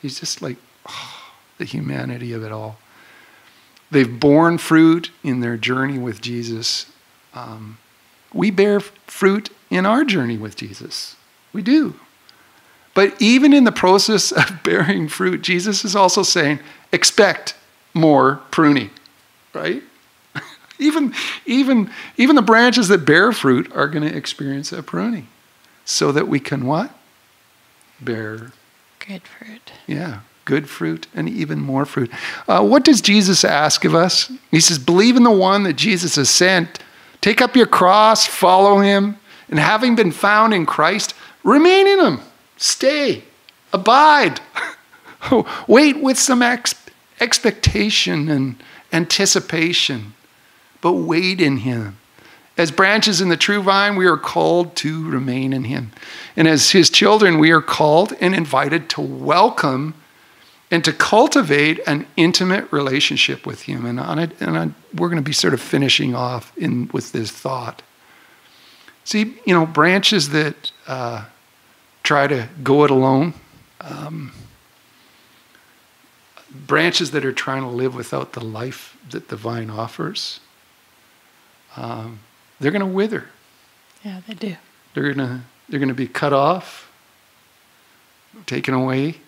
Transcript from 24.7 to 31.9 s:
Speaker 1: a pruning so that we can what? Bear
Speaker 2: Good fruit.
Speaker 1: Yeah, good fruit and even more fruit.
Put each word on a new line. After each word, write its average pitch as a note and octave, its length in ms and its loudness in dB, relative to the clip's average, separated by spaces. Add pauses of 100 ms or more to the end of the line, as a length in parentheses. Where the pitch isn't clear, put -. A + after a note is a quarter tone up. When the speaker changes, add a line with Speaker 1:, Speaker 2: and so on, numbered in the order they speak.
Speaker 1:
a E3+ 100 -12
pruning F3 460 -6 (560)
so D3 300 -2
that C#3+ 160 -2
we C#3+ 100 -2
can C3 260 -6
what? D#3+ 260 -4 (1080)
Bear A2+ 540 -10 (520)
Speaker 2:
Good G3 180 -16
fruit. - 500 -20 (140)
Speaker 1:
Yeah, D3 320 -10 (260)
good C#3+ 240 -4
fruit D#3+ 440 -8
and D#3+ 140 -6
even D#3 320 -6
more C3+ 260 -2
fruit. B2 240 -6 (380)